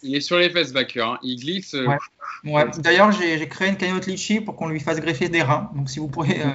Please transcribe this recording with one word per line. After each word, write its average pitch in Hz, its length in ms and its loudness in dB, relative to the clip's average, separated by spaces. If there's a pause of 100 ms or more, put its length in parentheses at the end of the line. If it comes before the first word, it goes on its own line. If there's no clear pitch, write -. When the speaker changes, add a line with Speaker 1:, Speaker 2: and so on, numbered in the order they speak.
Speaker 1:
il 139 120 -2
est 143 60 0
sur 175 160 0
les 175 120 4
fesses, 170 240 0
Baker, 123 280 0
hein. 117 220 0
Il 127 140 -4
glisse, 165 380 -6
euh. 131 120 0
Speaker 2:
Ouais. 143 100 2 (460)
Ouais. 151 220 2 (140)
D'ailleurs, 180 340 6
j'ai, 170 260 0
j'ai 156 80 -6
créé 190 220 -2
une 190 80 0
cagnotte 185 280 -2
Litchi 202 360 0
pour - 160 -8
qu'on 160 100 -4
lui 156 140 -4
fasse 156 180 -2
greffer 156 300 -2
des 170 120 2
reins. 156 340 0
Donc, 139 140 -2
si 147 100 -8
vous 156 100 -4
pourriez, 165 320 0
euh, 147 140 0